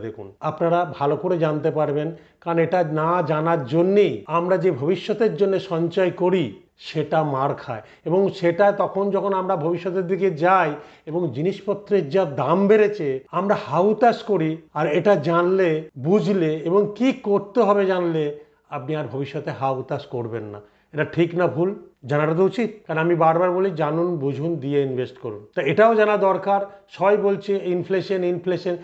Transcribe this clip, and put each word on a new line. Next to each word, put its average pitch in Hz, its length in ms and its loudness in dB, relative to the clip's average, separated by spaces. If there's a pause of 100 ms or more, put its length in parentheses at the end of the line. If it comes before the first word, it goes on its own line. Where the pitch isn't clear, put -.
দেখুন, 110 220 -10 (240)
আপনারা 170 280 0 (200)
ভালো 143 240 2
করে 180 220 0
জানতে 151 340 0
পারবেন, 151 300 -2 (340)
কারণ 170 240 -2
এটা 180 140 2 (200)
না 160 100 0 (200)
জানার 160 300 0 (120)
জন্যেই 185 420 4 (240)
আমরা 180 260 0
যে 180 60 4 (100)
ভবিষ্যতের 190 600 0
জন্য 196 140 2 (160)
সঞ্চয় 170 420 0 (100)
করি 180 220 2 (440)
সেটা 160 300 -2 (160)
মার 139 180 0 (100)
খায়, 113 220 -10 (240)
এবং 180 120 2 (180)
সেটা 170 280 4 (160)
তখন 190 220 -2 (120)
যখন 196 240 -2
আমরা 185 140 0 (100)
ভবিষ্যতের 175 480 -2
দিকে 190 160 0 (160)
যাই 180 260 4 (400)
এবং 165 100 -4 (160)
জিনিসপত্রের 190 680 -2 (100)
যা 190 80 4 (180)
দাম 151 180 2 (120)
বেড়েছে 208 380 2 (300)
আমরা 196 180 0 (100)
হাহুতাশ 214 520 2 (120)
করি, 160 200 2 (280)
আর 175 80 0 (120)
এটা 202 140 4 (160)
জানলে 175 420 4 (360)
বুঝলে 180 440 2 (180)
এবং 190 120 4 (180)
কি 254 100 2 (200)
করতে 202 400 0
হবে 202 140 4 (100)
জানলে 170 320 0 (520)
আপনি 135 240 -8
আর 131 120 -6
ভবিষ্যতে 143 380 -8 (100)
হাহুতাশ 135 420 -4 (120)
করবেন 113 380 -6
না। 104 80 -14 (340)
এটা 147 100 0 (120)
ঠিক 170 140 2 (100)
না 175 140 2
ভুল, 175 160 0 (400)
জানাটা 151 280 2
তো 190 120 4
উচিত, 220 200 -2 (160)
কারণ 160 200 -2
আমি 175 80 4 (100)
বারবার 170 320 4
বলি 190 140 0 (120)
জানুন, 165 260 0 (140)
বুঝুন, 143 280 -2 (120)
দিয়ে 143 160 0 (100)
ইনভেস্ট 123 360 -4
করুন। 107 180 -10 (120)
তো 180 60 -4 (100)
এটাও 214 300 6
জানা 208 160 4 (120)
দরকার, 196 320 0 (340)
সবাই 196 220 2 (100)
বলছে 202 260 -2 (220)
ইনফ্লেশন, 180 460 -2 (120)
ইনফ্লেশন, 175 520 -4